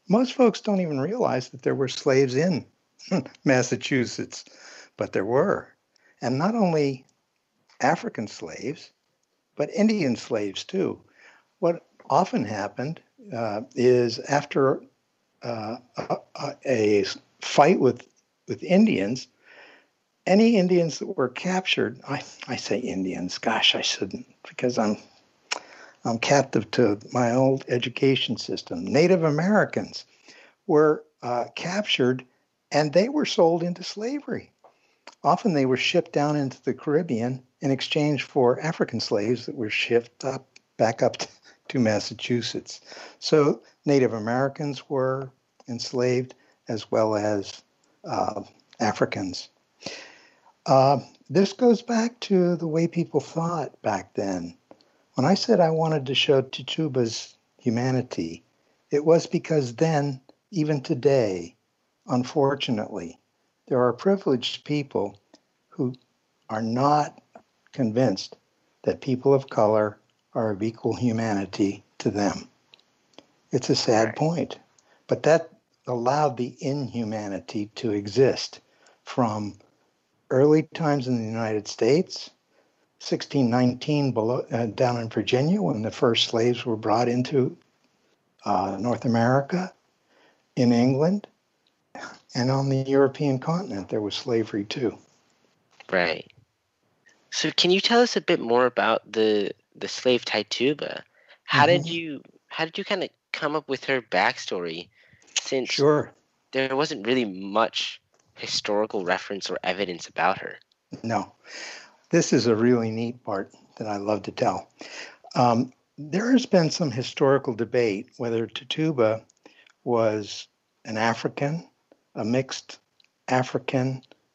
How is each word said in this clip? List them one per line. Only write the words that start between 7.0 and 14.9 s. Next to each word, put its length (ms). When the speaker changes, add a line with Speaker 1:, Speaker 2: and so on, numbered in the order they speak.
Speaker 1:
African 460
slaves, 640
but 180
Indian 420
slaves 480
too. 360
What 260
often 360
happened, 540
uh, 280
is 440
after, 600